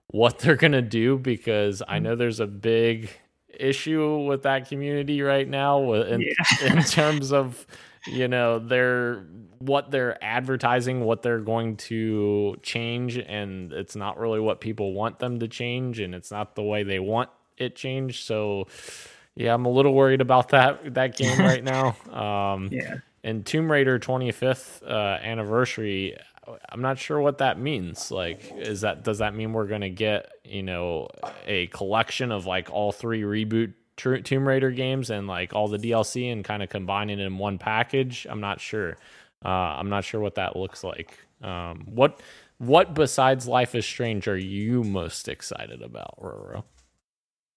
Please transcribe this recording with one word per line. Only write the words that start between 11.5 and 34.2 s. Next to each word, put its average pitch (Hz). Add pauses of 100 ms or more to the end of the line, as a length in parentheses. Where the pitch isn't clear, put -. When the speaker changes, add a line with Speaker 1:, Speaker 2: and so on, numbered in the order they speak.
Speaker 1:
to 104
change, 120
and 95
it's 101
not 104
really 110
what 110
people 107
want 107
them 123
to 117
change, 120
and 90
it's 90
not 104
the 107
way 104
they 98
want 107 (300)
it -
changed. 131
So, 104 (680)
yeah, 117
I'm 123
a 123
little 135
worried 135
about 127
that, 135
that 127
game 120
Speaker 2:
<laughs> -
Speaker 1:
right 147
now. 131 (220)
Um, 101
Speaker 2:
Yeah. - (260)
Speaker 1:
and 110
Tomb 160
Raider 131
twenty-fifth, 127
uh, 101
anniversary, 107 (540)
I'm 117
not 131
sure 151
what 143
that 131
means. 117
Like, 87
is 104
that, 101
does 107
that 104
mean 110
we're 110
gonna 101
get, 104 (120)
you 101
know, 87 (380)
a 92
collection 113
of, 95
like, 92
all 104
three 113
reboot 110 (220)
Tr-, 127
Tomb 135